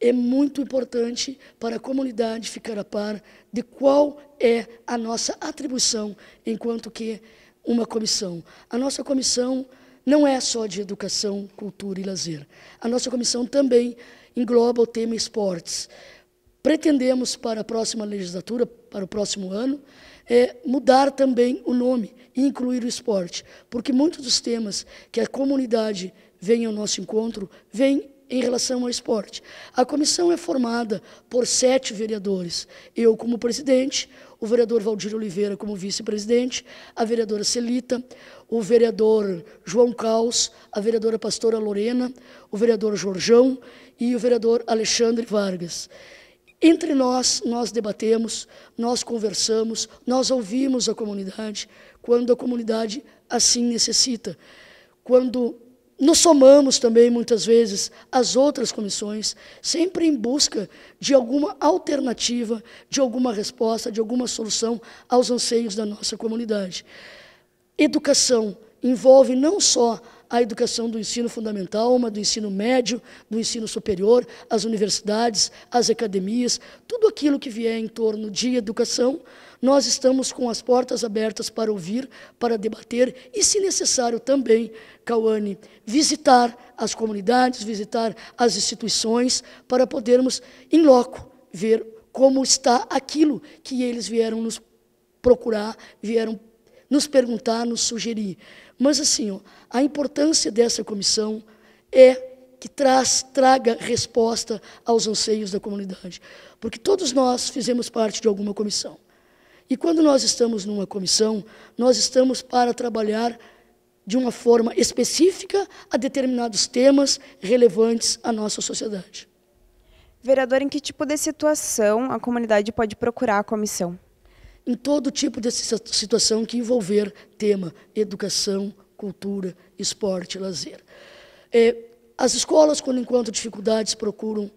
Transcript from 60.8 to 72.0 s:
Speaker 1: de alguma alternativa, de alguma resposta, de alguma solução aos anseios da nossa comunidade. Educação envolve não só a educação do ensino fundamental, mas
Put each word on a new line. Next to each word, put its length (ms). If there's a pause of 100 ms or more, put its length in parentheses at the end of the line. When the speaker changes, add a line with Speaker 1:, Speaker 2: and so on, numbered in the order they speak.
Speaker 1:
de 160
alguma 460
alternativa, 1000 (280)
de 100
alguma 340
resposta, 600
de 80
alguma 260
solução 560 (260)
aos 220
anseios 460
da 100
nossa 300
comunidade. 680 (920)
Educação 800 (260)
envolve 540
não 240
só 400 (280)
a 140
educação 480
do 80
ensino 300
fundamental, 720
mas 120